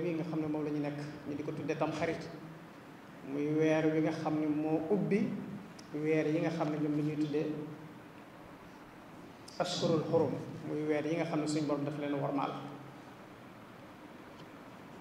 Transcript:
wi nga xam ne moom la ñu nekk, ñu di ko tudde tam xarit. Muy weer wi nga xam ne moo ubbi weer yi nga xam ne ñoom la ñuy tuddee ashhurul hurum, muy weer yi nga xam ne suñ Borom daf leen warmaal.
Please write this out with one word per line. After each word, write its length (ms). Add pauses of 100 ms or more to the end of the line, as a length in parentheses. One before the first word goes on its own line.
wi 140
nga 80
xam 160
ne 80
moom 160
la 60
ñu 100
nekk, 180 (300)
ñu 80
di 60
ko 100
tudde 260
tam 140
xarit. 360 (1000)
Muy 280
weer 260 (100)
wi 80
nga 100
xam 280
ne 60
moo 340 (100)
ubbi 380 (640)
weer 320
yi 140
nga 100
xam 200
ne 100
ñoom 160
la 60
ñuy 140
tuddee 300 (2250)
ashhurul 500
hurum, 220 (340)
muy 220
weer 180
yi 100
nga 100
xam 140
ne 60
suñ 200
Borom 180
daf 160
leen 140
warmaal. 380 (2500)